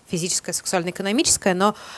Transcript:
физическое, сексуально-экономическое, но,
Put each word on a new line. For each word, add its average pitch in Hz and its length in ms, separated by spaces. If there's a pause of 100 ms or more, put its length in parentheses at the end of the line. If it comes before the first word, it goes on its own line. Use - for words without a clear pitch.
физическое, 180 420
сексуально-экономическое, 190 1040
но, 202 220 (220)